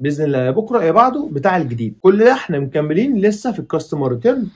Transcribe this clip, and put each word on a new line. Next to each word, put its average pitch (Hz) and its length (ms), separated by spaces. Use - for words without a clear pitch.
بإذن 147 240
الله 139 140
يا 127 120
بكرة 214 340
يا 160 80
بعده 254 400
بتاع 180 240
الجديد. 117 440
كل 196 180
ده 240 140
إحنا - 260
مكملين 156 640
لسه 208 320
في - 60
الكاستمر 147 540
return 226 420